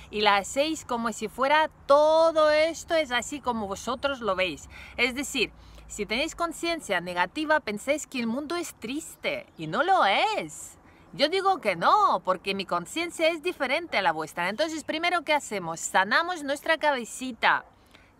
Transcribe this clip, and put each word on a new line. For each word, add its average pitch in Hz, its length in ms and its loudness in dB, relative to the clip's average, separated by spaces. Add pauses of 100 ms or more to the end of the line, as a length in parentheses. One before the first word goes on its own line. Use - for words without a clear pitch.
y 208 120 -4
la 202 160 6
hacéis 294 480 -2
como 233 260 -2
si 214 160 -6
fuera 294 420 2 (160)
todo 311 640 6
esto 311 460 2
es 302 160 0
así 247 300 -4
como 226 260 -2
vosotros 247 540 -4
lo 202 140 0
veis. 175 320 -2 (300)
Es 247 160 0
decir... 254 380 -4 (340)
Si - 220 -8
tenéis 277 280 -4
conciencia 330 640 -4
negativa, 185 600 0
pensáis 262 480 -4
que 254 120 -6
el 233 60 -2
mundo 269 300 -4
es 349 180 -6
triste 220 720 -8 (100)
y 160 120 -8
no 208 160 0
lo 359 200 4
es. 240 720 0 (360)
Yo 240 160 2
digo 370 320 2
que 202 160 0
no, 277 480 4
porque 185 300 -2
mi 196 120 -6
conciencia 320 640 -2
es 339 120 -2
diferente 302 560 -4
a 202 60 2
la 175 80 4
vuestra. 160 360 -4
Entonces, 302 360 -4
primero, 330 400 -2
¿qué 302 100 0
hacemos? 180 460 -4
Sanamos 294 640 0
nuestra 294 340 -2
cabecita. 254 880 0 (540)